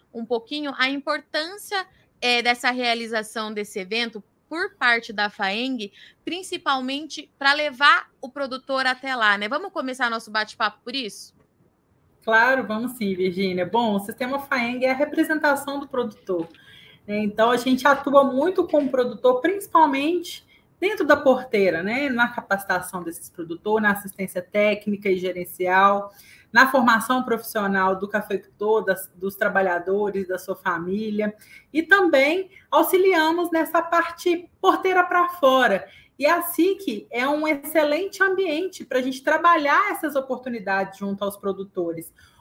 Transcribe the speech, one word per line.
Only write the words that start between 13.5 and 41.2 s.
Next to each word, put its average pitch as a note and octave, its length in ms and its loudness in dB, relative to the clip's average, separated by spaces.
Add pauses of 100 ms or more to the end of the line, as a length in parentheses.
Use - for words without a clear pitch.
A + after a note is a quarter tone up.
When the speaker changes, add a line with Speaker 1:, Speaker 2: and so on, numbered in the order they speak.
Speaker 2:
Bom, A3 300 2
o G3 40 0
sistema B3 380 -6
faeng B3 460 -2
é C4 80 2
a B3+ 40 0
representação D4 840 0
do C#4 80 -12
produtor, G3+ 600 -4 (580)
né? G#3 120 -4
Então, G#3+ 320 2
a B3 60 4
gente C4 320 2
atua C#4 340 6
muito D4 460 0
com D4 160 4
o B3 40 -2
produtor, B3+ 520 2
principalmente D#4+ 1040 0 (320)
dentro G4 280 -2
da D4 100 6
porteira, G3 680 2
né? B3+ 280 -2
Na A#3+ 180 2
capacitação F#3 760 -4
desses E3+ 280 -12
produtores, F3+ 520 -2
na G#3 100 4
assistência G3 500 -8
técnica G#3 680 -2
e F#3 80 2
gerencial, F#3 960 0 (400)
na C4 180 6
formação A#3+ 520 2
profissional G3 720 0
do G3 100 -6
cafeicultor, G3+ 800 -2
das, F#3 300 -4
dos F#3+ 220 -8
trabalhadores, F#3+ 920 0
da F3+ 100 -4
sua F#3 160 -8
família, G#3 800 -4 (380)
e D#4 100 0
também E4 680 4 (200)
auxiliamos E4+ 800 4
nessa D#4+ 300 0
parte E4+ 720 -2 (100)
porteira F#4 420 4
pra F4+ 280 0
fora. B3+ 580 4 (300)
E C4+ 80 2
a E4+ 160 4
sic D#4+ 680 0
é B3 160 -2
um D4+ 220 0
excelente D4+ 720 0
ambiente F#4 640 -2
pra C4 160 -2
gente C4 220 -6
trabalhar D#4+ 720 2
essas D#4+ 220 -4
oportunidades A#3 840 -4
junto G3+ 260 -6